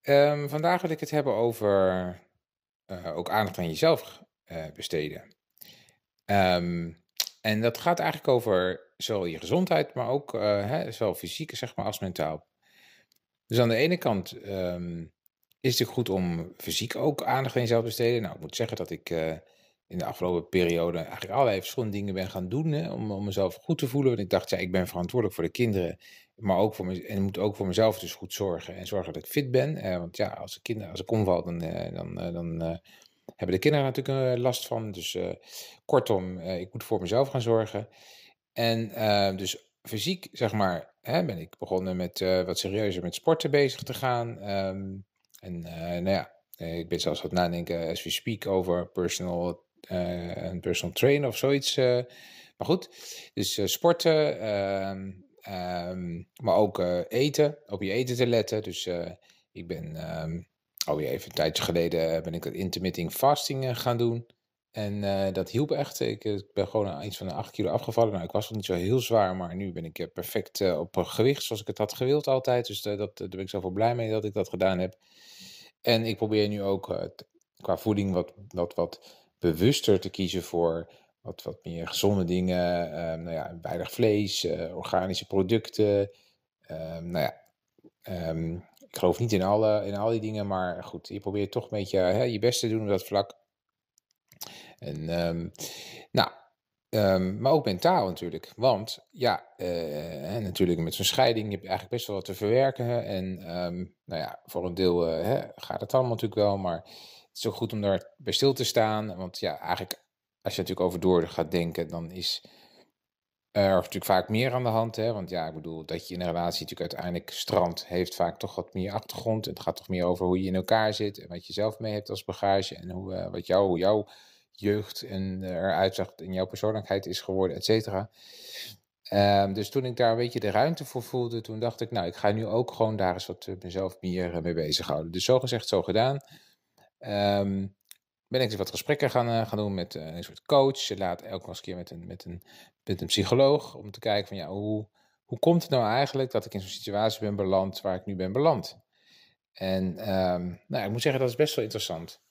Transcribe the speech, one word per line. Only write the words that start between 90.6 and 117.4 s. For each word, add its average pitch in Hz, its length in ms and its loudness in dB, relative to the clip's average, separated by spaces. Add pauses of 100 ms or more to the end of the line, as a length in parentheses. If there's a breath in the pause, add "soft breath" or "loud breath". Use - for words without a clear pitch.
goed, - 240 -14
je 101 120 -8
probeert 101 320 -4
toch 120 100 -2
een - 160 -6
beetje, 98 200 0
hè, 92 240 4
je 120 160 0
best 120 220 2
te 117 80 0
doen 110 140 0
op 104 60 -4
dat 95 160 2
vlak. - 320 -2 (1400 loud breath)
En, 76 300 -8
ehm, 85 400 -2 (640 loud breath)
nou, - 200 2 (580)
ehm, 98 520 2
maar 131 120 6
ook 151 120 4
mentaal 120 420 4
natuurlijk. 85 500 -6
Want 110 540 0
ja, 120 460 0
eh, 90 100 -6 (560)
hè, 98 180 -4
natuurlijk 90 380 2
met 82 160 -2
zo'n 98 100 -4
scheiding 113 460 4
heb 101 120 -6
je - 60 -14
eigenlijk 95 280 -2
best 117 100 -4
wel 104 100 -4
wat 92 80 -4
te 98 100 -6
verwerken, 123 500 2
hè. 120 160 0
En, 95 380 -4
ehm, 87 380 -6 (280)
nou 80 160 -6
ja, - 240 -8
voor 87 220 -6
een 90 80 -4
deel, 87 340 4
eh, 80 160 0
hè, 120 160 2 (140)
gaat - 260 -8
het - 140 -6
allemaal 127 180 4
natuurlijk 110 280 -2
wel, 101 160 4
maar 87 260 -2 (460 loud breath)
het - 180 -8
is - 0 -
ook 110 80 -2
goed 113 180 -4
om 110 80 -4
daar 98 360 0
bij 113 160 -6
stil 139 200 4
te 123 120 -2
staan. 107 520 2
Want 92 220 -8
ja, 78 200 -4
eigenlijk, - 440 -4 (400)
als - 120 -4
je - 60 -2
natuurlijk 92 260 0
over 87 140 0
door 87 280 6
gaat 80 220 -2
denken, 85 380 0
dan 85 220 -8
is - 340 -6 (1080 loud breath)
er 101 180 4
natuurlijk 92 360 2
vaak 92 240 2
meer 120 240 2
aan 127 100 0
de 120 60 0
hand, 113 280 0
hè. 113 160 0
Want 92 180 -6
ja, 85 160 -2
ik 78 80 -8
bedoel, 80 300 -10
dat 82 240 -8
je 92 60 -10
in 87 60 -6
een 90 60 -2
relatie 85 360 0
natuurlijk - 300 -6
uiteindelijk 87 380 -6
strandt, - 560 0